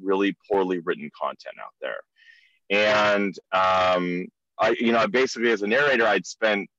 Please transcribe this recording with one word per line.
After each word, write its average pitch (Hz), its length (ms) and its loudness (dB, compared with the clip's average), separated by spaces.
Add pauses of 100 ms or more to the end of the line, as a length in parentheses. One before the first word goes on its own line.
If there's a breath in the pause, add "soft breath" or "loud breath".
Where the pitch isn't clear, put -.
really 95 340 0 (140)
poorly 92 280 2
written 80 300 -6 (120)
content - 420 -8
out - 180 -18
there. 58 200 -8 (720 soft breath)
And, 104 640 2 (180)
um, 92 760 0 (320)
I, 113 220 2
you 117 120 2
know, 117 60 4
I 110 80 2
basically, 120 440 0
as 104 120 0
a 101 60 -2
narrator, 127 380 2
I'd 101 200 0
spent, 104 420 -2 (100)